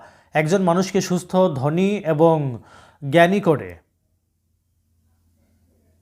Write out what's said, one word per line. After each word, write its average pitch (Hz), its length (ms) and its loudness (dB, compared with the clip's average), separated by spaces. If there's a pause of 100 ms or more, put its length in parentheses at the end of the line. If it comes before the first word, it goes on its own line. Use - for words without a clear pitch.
(340)
একজন 160 300 0
মানুষকে 185 380 0
সুস্থ, 185 340 -4 (200)
ধনী 156 340 0 (160)
এবং 160 300 2 (760)
জ্ঞানী 170 300 4
করে। 135 300 -2 (2250)